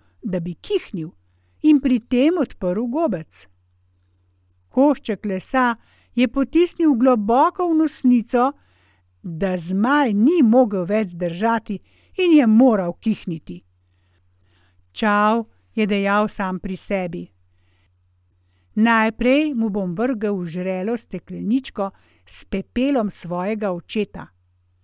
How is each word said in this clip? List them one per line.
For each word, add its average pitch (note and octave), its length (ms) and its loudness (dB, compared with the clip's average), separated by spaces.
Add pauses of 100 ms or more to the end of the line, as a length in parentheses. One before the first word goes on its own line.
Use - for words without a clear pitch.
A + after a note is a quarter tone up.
(220)
da F#3 180 -4
bi E3+ 140 -8
kihnil, F3+ 560 -6 (560)
in D4+ 160 6
pri B3 180 2
tem C#4 380 0
odprl G#3 480 -4
gobec. A#3+ 640 -4 (1200)
Košček B3+ 560 0
lesa A#3 500 -2 (400)
je B3 120 4
potisnil D#4+ 720 0
globoko B3+ 720 2
v D#4 100 2
nosnico, B3 680 2 (720)
da F3+ 340 -4
zmaj G#3+ 560 0
ni C#4 300 4
mogel G#3+ 420 4
več G3 300 -2
zdržati F#3+ 640 -4 (420)
in F4 160 4
je C4 100 6
moral G#3+ 460 4
kihniti. F3 680 -6 (1300)
Čav G#3+ 540 0 (300)
je G#3+ 120 0
dejal G3+ 400 0
sam F#3 320 -6
pri F#3+ 160 -8
sebi: F3 480 -6 (1500)
"Najprej A#3 760 2
mu A3+ 160 -2
bom F#3+ 260 -4
vrgel G#3+ 400 -2
v F3+ 100 -6
žrelo F#3 520 -4
stekleničko F#3+ 960 -6 (340)
s - 200 -12
pepelom A#3+ 640 -2
svojega F#3 600 -6
očeta." F3+ 560 -8 (560)